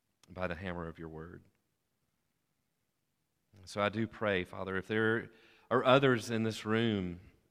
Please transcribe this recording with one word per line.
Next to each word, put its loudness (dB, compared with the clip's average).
by -4
the -6
hammer -8
of -12
your -12
word. -14
So -4
I 2
do -2
pray, 0
Father, -6
if -4
there 0
are 4
others 4
in 0
this -4
room 0